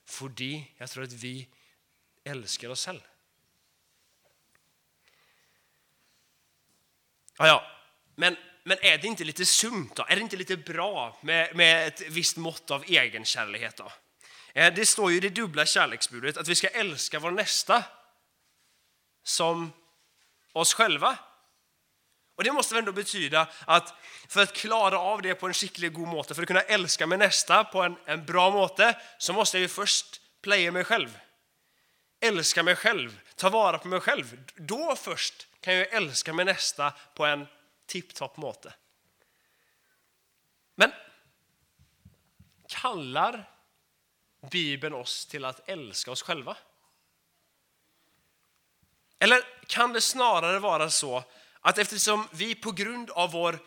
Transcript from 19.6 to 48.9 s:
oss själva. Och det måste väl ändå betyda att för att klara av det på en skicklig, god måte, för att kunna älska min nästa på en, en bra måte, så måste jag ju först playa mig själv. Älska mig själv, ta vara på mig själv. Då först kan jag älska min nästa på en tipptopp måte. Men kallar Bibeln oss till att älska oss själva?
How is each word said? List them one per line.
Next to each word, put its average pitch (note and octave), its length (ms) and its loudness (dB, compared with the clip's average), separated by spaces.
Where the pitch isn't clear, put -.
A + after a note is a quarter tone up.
oss E3 220 2
själva. G#3+ 440 2
Och F3+ 80 -4
det B3 80 2
måste C#4+ 220 0
väl A3+ 40 2
ändå G#3 140 -2
betyda D#3+ 560 0
att E3+ 280 4
för G3+ 140 4
att G3 100 4
klara G#3+ 460 2
av G3 240 -2
det F#3 120 -2
på F#3 120 -6
en F3+ 80 -2
skicklig, F3 380 -4
god E3 160 -8
måte, D#3 260 -6
för D#3+ 80 -4
att E3+ 60 -4
kunna F#3 120 6
älska F#3+ 460 0
min F3 120 2
nästa G3 460 6
på F#3+ 180 -2
en, F3 220 -2
en D#3+ 200 -4
bra F3+ 260 4
måte, G3+ 500 4
så - 140 -4
måste G3 240 2
jag F#3 60 2
ju F3+ 60 0
först - 520 -2
playa F#3 300 2
mig F3+ 120 0
själv. C#3 340 -2
Älska F3+ 420 2
mig F3 140 4
själv, C3 440 -2
ta F#3 120 2
vara G3 300 4
på F3+ 100 -10
mig F3+ 120 0
själv. C#3 380 -2
Då B3+ 400 -4
först - 500 -8
kan F#3 140 0
jag F#3 180 0
älska E3 400 -2
min F3 140 0
nästa D3 460 -2
på D3+ 100 -2
en D3 220 0
tipptopp - 500 -12
måte. - 380 -12
Men G3 180 4
kallar F#3+ 840 -4
Bibeln D3+ 440 -2
oss - 320 -6
till C#3+ 180 -10
att C3 240 -10
älska B2+ 420 -8
oss B2+ 120 -8
själva? D#3+ 340 -8